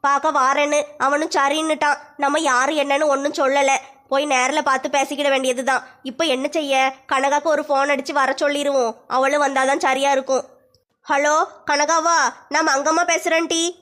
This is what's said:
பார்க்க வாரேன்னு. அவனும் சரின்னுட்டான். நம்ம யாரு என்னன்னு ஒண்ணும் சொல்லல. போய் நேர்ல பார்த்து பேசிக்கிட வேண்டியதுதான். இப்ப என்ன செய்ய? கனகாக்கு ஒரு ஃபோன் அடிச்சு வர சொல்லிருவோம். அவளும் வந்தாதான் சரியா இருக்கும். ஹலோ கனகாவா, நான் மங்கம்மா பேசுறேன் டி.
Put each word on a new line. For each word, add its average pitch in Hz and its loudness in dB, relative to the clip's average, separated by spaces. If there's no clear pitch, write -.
பார்க்க 285 2
வாரேன்னு. 294 2
அவனும் 294 0
சரின்னுட்டான். 294 0
நம்ம 285 0
யாரு 277 2
என்னன்னு 285 0
ஒண்ணும் 285 -2
சொல்லல. 277 2
போய் 277 0
நேர்ல 262 0
பார்த்து 262 -2
பேசிக்கிட 277 -2
வேண்டியதுதான். 262 -2
இப்ப 285 -4
என்ன 262 -2
செய்ய? 294 -2
கனகாக்கு 285 0
ஒரு 302 0
ஃபோன் 277 0
அடிச்சு 277 -4
வர 269 0
சொல்லிருவோம். 285 -2
அவளும் 277 2
வந்தாதான் 269 0
சரியா 269 0
இருக்கும். 262 -2
ஹலோ 294 2
கனகாவா, 320 0
நான் 311 0
மங்கம்மா 311 2
பேசுறேன் 330 -2
டி. 330 0